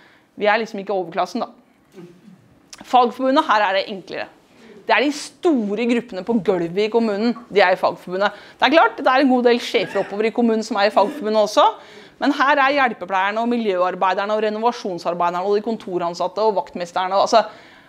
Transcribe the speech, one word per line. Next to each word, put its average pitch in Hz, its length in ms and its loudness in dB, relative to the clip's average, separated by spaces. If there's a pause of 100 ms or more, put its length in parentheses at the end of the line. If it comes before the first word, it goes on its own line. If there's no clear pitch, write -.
(400)
vi 208 100 2
er 220 100 2
liksom 214 220 -6
ikke 202 120 -6
overklassen 180 500 -4
da. - 60 -8 (1300)
Fagforbundet, 262 640 2
her 208 220 2
er 196 100 0
det 196 140 -2
enklere. 156 340 -10 (580)
Det 233 80 -2
er 220 140 4
de 294 100 0
store 233 720 -2
gruppene 214 380 -2
på 240 180 0
gulvet 185 440 0
i - 40 -4
kommunen, 226 400 0 (160)
de 190 160 4
er 185 80 4
i 180 80 -2
Fagforbundet. 190 540 -2 (240)
Det 226 80 4
er 262 80 2
klart, 440 240 4
det 277 100 0
er 262 140 4
en 262 80 4
god 247 180 2
del 240 140 4
sjefer 196 400 -2
oppover 208 260 -2
i 214 60 -4
kommunen 220 320 0
som 220 100 -6
er 202 140 2
i - 20 -4
Fagforbundet 208 540 0
også, 302 220 4 (520)
men 277 160 0
her 285 240 2
er 277 160 2
hjelpepleierne 202 640 -2
og 233 100 -2
miljøarbeiderne 190 840 0
og 214 80 0
renovasjonsarbeiderne 185 1040 -2
og 208 100 2
de 208 80 -2
kontoransatte 180 800 -4
og 214 140 2
vaktmesterne. 185 580 -4
Og, 196 80 4
altså, 214 220 4 (420)